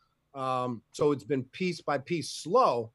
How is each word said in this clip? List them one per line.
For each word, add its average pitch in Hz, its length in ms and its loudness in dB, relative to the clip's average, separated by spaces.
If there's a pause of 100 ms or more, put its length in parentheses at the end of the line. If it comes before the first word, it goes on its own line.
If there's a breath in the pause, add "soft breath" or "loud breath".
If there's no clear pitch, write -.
(340)
Um, 127 480 -2 (100)
so 147 200 4
it's 127 120 -2
been 135 200 0
piece 180 360 -4
by 143 180 -2
piece 139 320 -4
slow, 151 640 2